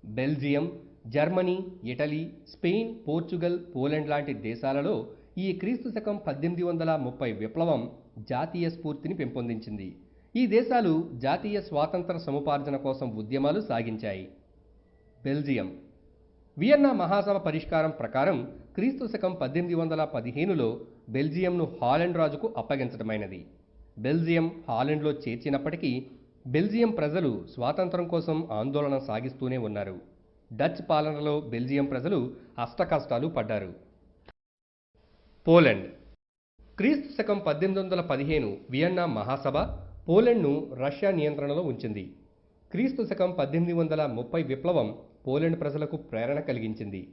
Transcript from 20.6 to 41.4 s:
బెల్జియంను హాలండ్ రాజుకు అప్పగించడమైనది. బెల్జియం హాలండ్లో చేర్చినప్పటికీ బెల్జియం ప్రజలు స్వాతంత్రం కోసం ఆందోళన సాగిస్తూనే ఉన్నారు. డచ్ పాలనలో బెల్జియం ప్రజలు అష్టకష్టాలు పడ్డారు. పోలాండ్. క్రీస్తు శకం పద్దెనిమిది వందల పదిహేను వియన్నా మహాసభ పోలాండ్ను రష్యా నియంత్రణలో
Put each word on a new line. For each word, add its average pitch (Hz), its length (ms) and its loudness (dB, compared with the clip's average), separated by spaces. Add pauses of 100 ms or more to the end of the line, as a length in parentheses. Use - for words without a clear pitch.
బెల్జియంను 160 720 0
హాలండ్ 160 360 2
రాజుకు 156 400 0
అప్పగించడమైనది. 110 880 -4 (540)
బెల్జియం 165 680 2
హాలండ్లో 147 420 2
చేర్చినప్పటికీ 139 960 -2 (400)
బెల్జియం 208 440 2
ప్రజలు 147 600 0
స్వాతంత్రం 170 540 0
కోసం 165 440 -2
ఆందోళన 139 460 0
సాగిస్తూనే 127 600 -4
ఉన్నారు. 104 420 -4 (540)
డచ్ 147 360 -2
పాలనలో 151 520 2
బెల్జియం 127 440 0
ప్రజలు 135 480 0 (260)
అష్టకష్టాలు 143 680 0
పడ్డారు. 107 460 -2 (1700)
పోలాండ్. 147 380 8 (920)
క్రీస్తు 277 440 0
శకం 202 260 0
పద్దెనిమిది 190 380 0
వందల 180 160 0
పదిహేను 139 560 0 (120)
వియన్నా 175 360 2
మహాసభ 127 520 -2 (520)
పోలాండ్ను 175 580 6 (120)
రష్యా 143 320 0
నియంత్రణలో 147 500 0